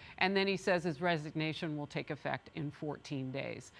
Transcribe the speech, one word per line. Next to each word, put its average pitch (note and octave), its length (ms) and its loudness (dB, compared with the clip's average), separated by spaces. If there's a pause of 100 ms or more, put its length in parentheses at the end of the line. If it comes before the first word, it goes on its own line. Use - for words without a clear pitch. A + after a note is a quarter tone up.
(180)
and F#3+ 180 4
then G3 100 6
he G3 120 2
says F3+ 260 4
his D#3 160 0
resignation D#3 760 0
will D3 100 -4
take D3+ 220 -4
effect C#3 460 -4
in D3 140 -4
fourteen C#3 640 -6
days. B2 480 -6